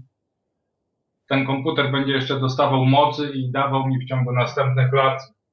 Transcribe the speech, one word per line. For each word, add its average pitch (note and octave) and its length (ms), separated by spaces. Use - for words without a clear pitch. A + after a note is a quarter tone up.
ten C3+ 160
komputer C3+ 460
będzie C3+ 220
jeszcze C3 260
dostawał C3 460
mocy C#3+ 480
i B2+ 180
dawał C3 360
mi C3 120
w - 80
ciągu C3 240
następnych B2+ 640
lat C3+ 280